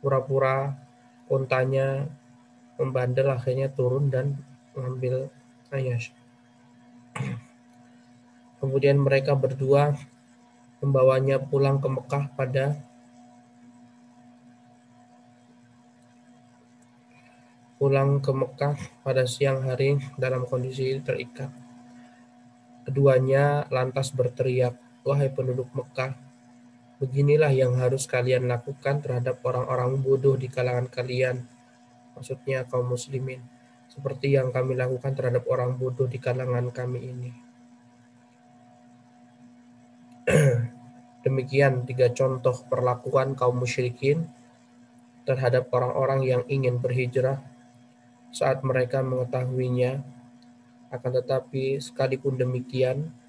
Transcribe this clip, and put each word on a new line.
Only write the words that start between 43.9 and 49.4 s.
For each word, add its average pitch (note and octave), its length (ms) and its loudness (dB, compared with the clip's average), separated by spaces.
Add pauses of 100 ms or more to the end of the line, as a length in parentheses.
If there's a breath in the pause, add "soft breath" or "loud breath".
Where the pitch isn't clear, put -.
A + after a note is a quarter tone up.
terhadap B2+ 480 0
orang-orang C3 520 0
yang B2+ 200 2
ingin B2+ 320 0
berhijrah B2+ 640 0 (880)
saat C3+ 320 0
mereka C3 400 0
mengetahuinya. B2+ 1000 -2 (880)